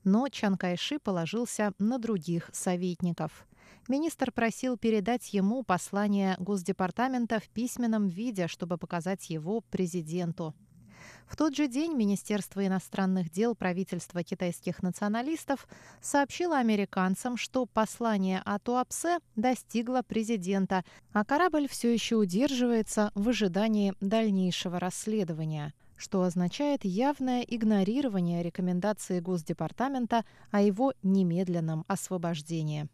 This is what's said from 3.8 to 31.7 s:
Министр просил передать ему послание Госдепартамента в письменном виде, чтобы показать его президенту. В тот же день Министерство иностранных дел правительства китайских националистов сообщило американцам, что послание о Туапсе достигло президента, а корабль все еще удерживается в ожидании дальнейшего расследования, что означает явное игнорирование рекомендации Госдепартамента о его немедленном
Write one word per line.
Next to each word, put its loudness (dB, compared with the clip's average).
Министр -2
просил 0
передать 0
ему 2
послание 0
Госдепартамента -2
в -10
письменном 0
виде, -2
чтобы -6
показать -6
его -2
президенту. -4
В -14
тот 2
же 2
день -2
Министерство 0
иностранных 0
дел 0
правительства -4
китайских -4
националистов -2
сообщило 0
американцам, 0
что -2
послание 0
о -2
Туапсе -2
достигло 0
президента, 0
а 2
корабль 2
все 0
еще 2
удерживается 2
в 0
ожидании 2
дальнейшего 0
расследования, -4
что -2
означает 0
явное 2
игнорирование 2
рекомендации -2
Госдепартамента -2
о 4
его 4
немедленном 2